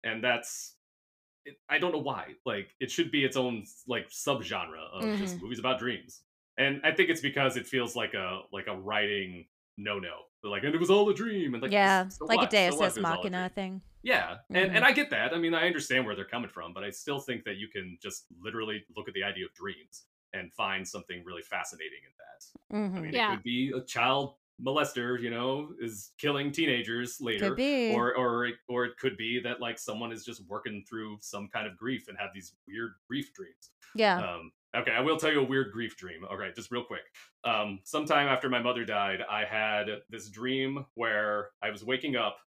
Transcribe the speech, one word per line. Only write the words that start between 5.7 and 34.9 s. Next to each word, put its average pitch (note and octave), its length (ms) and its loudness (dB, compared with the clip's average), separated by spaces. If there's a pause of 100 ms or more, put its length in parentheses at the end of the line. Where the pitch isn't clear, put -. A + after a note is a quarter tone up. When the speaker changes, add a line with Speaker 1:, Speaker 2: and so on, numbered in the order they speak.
Speaker 1:
dreams. - 440 -6 (360)
And C#3 260 2
I D#3+ 80 6
think F3 180 6
it's D#3+ 100 2
because C3+ 360 2
it A2+ 100 -4
feels A#2+ 300 0
like A2 180 -2
a, F#2 260 -2 (120)
like G2 140 -8
a G2+ 100 -6
writing G2 720 -2 (300)
no-no. G2+ 320 -4 (340)
They're G#2 80 -6
like, G2+ 140 -2
"And D3+ 100 2
it E3 40 2
was F3 100 2
all G#3 220 8
a G3 40 4
dream." G3 380 -2
And, A#2+ 100 -4
like, - 100 -2
Speaker 2:
Yeah, F#3+ 360 6
Speaker 1:
"So - 160 -10
Speaker 2:
like A3+ 140 6
a - 40 6
Speaker 1:
what? - 80 2
Speaker 2:
Deus F#3 240 6
Speaker 1:
So D3+ 60 0
what G3 60 8
Speaker 2:
Ex F3+ 100 0
Speaker 1:
if - 20 -2
it G3+ 40 0
was E3+ 80 2
all - 20 2
a - 40 0
Speaker 2:
Machina F3+ 240 -2
Speaker 1:
dream?" F#3 100 -2
Speaker 2:
thing. F#3+ 320 -6 (200)
Speaker 1:
Yeah, - 340 2 (120)
and, - 80 0 (120)
Speaker 2:
Mm-hmm. F#3 80 2
Speaker 1:
and A3+ 80 6
I C4+ 80 8
get D4 180 4
that. B2 240 2
I E3+ 40 0
mean, E3 160 2
I E3 120 4
understand C3 400 2
where G#2 100 -2
they're G2 80 -6
coming A#2 240 -4
from, E2+ 240 -10
but F#2+ 100 -10
I G#2 80 -6
still C#3 300 -4
think A#2+ 240 -6
that G2+ 120 -6
you G2+ 120 -10
can F#2 320 -10
just - 240 -10 (160)
literally G#2+ 440 -6 (120)
look G#2 120 -10
at G#2 40 -12
the F#2+ 120 -2
idea F#2+ 200 -4
of - 80 -12
dreams - 540 -14 (260)
and F2+ 220 -8
find G2 340 -2
something F2+ 380 -12
really F2 160 -10
fascinating D#2+ 640 -8
in C2 100 -20
that. - 580 -18
I G#3 60 0
Speaker 2:
Mm-hmm. F#3+ 220 -4
Speaker 1:
mean, D#3 100 -6
Speaker 3:
Yeah. G#2+ 200 2
Speaker 1:
it G2 40 -2
could F#2+ 60 -10
be B2 340 0
a B2+ 60 -2
child C3 540 0 (280)
molester, B2+ 560 0
you A#2 80 -2
know, C3 500 -2
is A2 380 -8
killing C#3+ 360 0
teenagers A#2+ 680 0
later, C3 300 0
Speaker 2:
Could - 60 -2
be. B3+ 380 2
Speaker 1:
or, - 220 2
or, A#2+ 320 2 (200)
or B2 180 2
it A#2+ 100 -8
could G#2+ 220 -2
be A#2 220 0
that, B2 200 -4
like, A#2 180 -4
someone A2+ 320 -6
is A2 140 -10
just A2 220 -12
working G#2 420 -8
through G#2+ 320 -10
some G#2 280 -10
kind G#2+ 180 -6
of F#2 100 -12
grief A#2+ 320 -6
and F#2+ 100 -14
have G2+ 160 -6
these F2+ 200 -16 (120)
weird G#2+ 260 -8 (140)
grief C#3+ 280 -8
dreams. - 360 -18 (240)
Speaker 2:
Yeah. G#3 240 4 (180)
Speaker 1:
Um, E2 160 -12 (220)
okay, B2 180 2